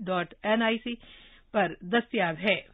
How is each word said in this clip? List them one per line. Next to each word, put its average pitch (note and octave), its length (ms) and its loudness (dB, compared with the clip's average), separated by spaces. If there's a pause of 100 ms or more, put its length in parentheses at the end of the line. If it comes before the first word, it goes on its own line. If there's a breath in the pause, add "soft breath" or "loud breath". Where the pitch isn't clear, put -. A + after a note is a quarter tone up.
डॉट F3 300 -4 (120)
एन A3 160 4
आई A3+ 160 2
सी A#3+ 160 -8 (600 loud breath)
पर F#3 220 0 (100)
दस्तियाब F#3+ 540 0
है। F#3+ 160 2 (180)